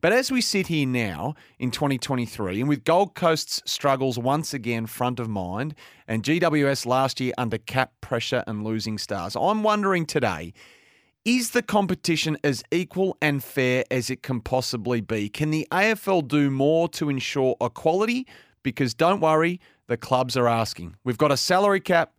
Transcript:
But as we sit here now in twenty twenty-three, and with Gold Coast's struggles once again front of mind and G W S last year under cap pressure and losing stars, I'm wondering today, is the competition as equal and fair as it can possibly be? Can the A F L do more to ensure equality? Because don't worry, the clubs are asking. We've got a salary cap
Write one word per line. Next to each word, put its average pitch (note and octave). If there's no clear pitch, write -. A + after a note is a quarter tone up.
But F3
as B3+
we B3+
sit G3
here D3+
now A#2
in B2
twenty C#3
twenty-three, A2
and C3
with C#3+
Gold F3+
Coast's -
struggles C3
once C3+
again A#2
front B2
of A#2
mind G#2
and A2
G D#3+
W D3+
S C#3
last B2+
year B2+
under A2+
cap -
pressure B2
and G#2+
losing A2
stars, F#2
I'm G#3
wondering G3+
today, F#2
is A#3+
the A#3+
competition E3+
as C#3
equal F3+
and C#3+
fair B2+
as B2+
it B2+
can B2
possibly B2
be? G#2
Can D3+
the D#3
A F#3+
F A3
L F#3+
do C#3+
more D3
to -
ensure C3
equality? G#3
Because B2+
don't F#3
worry, D#3+
the A#2+
clubs B2+
are B2
asking. A2
We've B2
got D3
a C3
salary G3
cap E3+